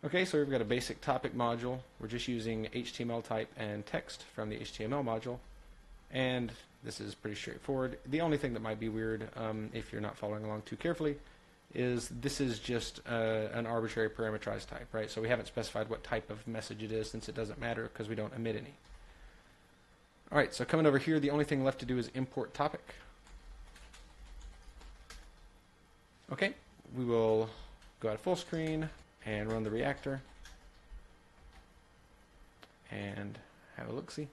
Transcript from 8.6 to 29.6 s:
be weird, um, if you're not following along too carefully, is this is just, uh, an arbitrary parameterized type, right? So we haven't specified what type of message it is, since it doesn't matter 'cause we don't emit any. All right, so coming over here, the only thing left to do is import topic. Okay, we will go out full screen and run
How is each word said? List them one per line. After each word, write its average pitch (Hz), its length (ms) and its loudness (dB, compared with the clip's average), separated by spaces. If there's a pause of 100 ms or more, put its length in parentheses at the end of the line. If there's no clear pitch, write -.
be 113 80 0
weird, 110 480 0
um, 110 380 -2
if 113 180 -6
you're 110 100 -4
not 104 140 -2
following 107 280 -2
along 107 240 -2
too - 80 -6
carefully, 160 400 2 (580)
is 123 360 2 (120)
this 139 180 0
is 120 200 2
just, - 500 -2
uh, 110 420 4
an 117 140 0
arbitrary 113 460 4
parameterized 107 560 0
type, 117 240 -8
right? 107 180 0
So 110 140 -2
we 110 40 2
haven't 120 200 4
specified 110 420 -2
what 110 140 -2
type - 260 -2
of 107 180 -8
message 110 360 -4
it 107 80 -4
is, 110 180 0
since 113 180 -6
it 110 60 -6
doesn't 113 260 -4
matter 117 280 -2
'cause 110 200 -6
we 113 60 -2
don't 107 220 -2
emit 113 200 0
any. 143 200 -8 (1600)
All 147 60 6
right, 139 160 6
so 123 120 0
coming 160 200 6
over 139 140 10
here, 156 200 4
the 139 120 4
only 147 140 4
thing 139 180 4
left 135 160 4
to 127 80 -6
do 127 100 4
is 120 120 0
import 131 440 -2
topic. - 400 -2 (3500)
Okay, 196 220 2 (420)
we 127 80 0
will 113 460 6 (500)
go 110 120 2
out 107 80 -2
full 185 160 4
screen 160 560 -2 (360)
and 107 240 0
run 113 120 0